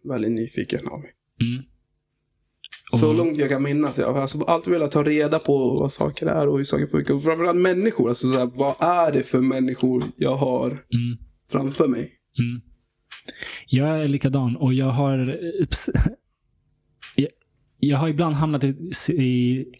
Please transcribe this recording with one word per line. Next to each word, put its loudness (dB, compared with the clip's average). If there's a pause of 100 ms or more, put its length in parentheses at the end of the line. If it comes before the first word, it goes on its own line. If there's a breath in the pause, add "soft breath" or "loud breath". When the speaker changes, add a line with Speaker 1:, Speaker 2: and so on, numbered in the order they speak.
Speaker 1:
väldigt -2
nyfiken -4
av -12
mig. -16 (300)
Speaker 2:
Mm. -2 (1400)
Speaker 1:
Så 4
Speaker 2:
Och 4
Speaker 1:
långt 0
jag 2
kan 0
minnas. 0
Jag 0
har 0
alltså -4
alltid 0
velat 0
ta 2
reda 2
på 2
vad 0
saker -2
är 2
och 2
hur 0
saker 0
funkar. 0
Och -2
framförallt 2
människor. 2
Alltså, 0
så 4
här, 0
vad 0 (340)
är 0
det 2
för 0
människor 2 (120)
jag 0
har -2
Speaker 2:
Mm. -4 (320)
Speaker 1:
framför 0
mig? -4 (260)
Speaker 2:
Mm. -2 (1080 loud breath)
Jag 2
är 0
likadan 0
och 2
jag 2
har, 2 (100)
eh, -4
ps-, -2
<laughs> -6
jag, 0 (520)
jag 2
har 0
ibland 0
hamnat 0
i, 2 (440)
i 0 (160)